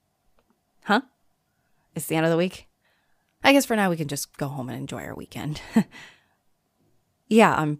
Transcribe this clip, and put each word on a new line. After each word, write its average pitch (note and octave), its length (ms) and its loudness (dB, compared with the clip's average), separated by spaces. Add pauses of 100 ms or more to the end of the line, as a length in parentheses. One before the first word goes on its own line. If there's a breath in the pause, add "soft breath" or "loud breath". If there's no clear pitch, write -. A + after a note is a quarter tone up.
(840)
Huh? G#3+ 160 2 (960)
It's E3 100 -8
the D#3+ 100 -4
end D#3+ 100 2
of E3 60 2
the E3 60 0
week? F#3 300 -4 (760)
I C#4 100 8
guess C#4 120 6
for A#3 100 -2
now G3+ 140 2
we E3+ 80 -2
can D#3 100 -4
just - 300 -8
go D3 100 -6
home C#3 220 -8
and A#2+ 80 -10
enjoy C3+ 260 -10
our - 120 -12
weekend. - 460 -10 (140)
<laughs> G#3+ 100 4 (1400 loud breath)
Yeah, G#3+ 260 6
I'm D3+ 240 -2